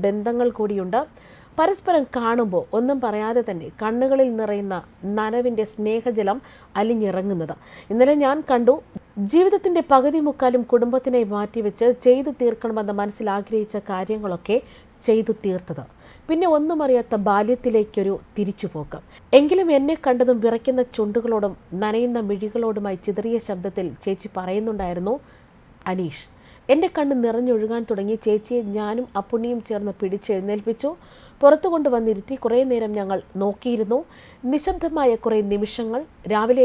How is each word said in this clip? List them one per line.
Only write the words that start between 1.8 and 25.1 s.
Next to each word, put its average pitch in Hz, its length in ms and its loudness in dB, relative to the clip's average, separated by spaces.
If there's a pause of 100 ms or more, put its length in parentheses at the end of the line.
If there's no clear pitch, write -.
കാണുമ്പോൾ 226 480 0 (140)
ഒന്നും 254 260 0
പറയാതെ 220 440 0
തന്നെ 175 220 -6 (120)
കണ്ണുകളിൽ 262 540 2
നിറയുന്ന 208 380 -4 (420)
നനവിൻ്റെ 220 560 0
സ്നേഹജലം 214 680 -2 (440)
അലിഞ്ഞിറങ്ങുന്നത് 196 720 -2 (340)
ഇന്നലെ 254 240 6 (120)
ഞാൻ 269 100 4 (160)
കണ്ടു. 240 240 6 (560)
ജീവിതത്തിൻ്റെ 359 580 4
പകുതി 285 380 4
മുക്കാലും 254 340 0 (120)
കുടുംബത്തിനായി 240 600 2
മാറ്റിവെച്ച് 208 520 -2 (180)
ചെയ്തു 262 240 4
തീർക്കണമെന്ന് 220 720 -2
മനസ്സിൽ 208 260 -6 (100)
ആഗ്രഹിച്ച 208 380 -4 (140)
കാര്യങ്ങളൊക്കെ 196 680 -2 (480)
ചെയ്തു 220 260 2 (120)
തീർത്തത്. 180 400 -6 (420)
പിന്നെ 320 200 0 (100)
ഒന്നും 311 280 0
അറിയാത്ത 247 300 2 (120)
ബാല്യത്തിലേക്കൊരു 214 840 0 (220)
തിരിച്ചുപോക്ക്. 185 640 -6 (400)
എങ്കിലും 339 380 2
എന്നെ 277 180 2 (100)
കണ്ടതും 247 400 2
വിറയ്ക്കുന്ന 233 380 0 (140)
ചുണ്ടുകളോടും 214 580 -2 (260)
നനയുന്ന 233 380 -2 (100)
മിഴികളോടുമായി 208 800 -4
ചിതറിയ 226 400 -2
ശബ്ദത്തിൽ 185 400 -6 (180)
ചേച്ചി 196 320 -6
പറയുന്നുണ്ടായിരുന്നു 190 800 -4 (800)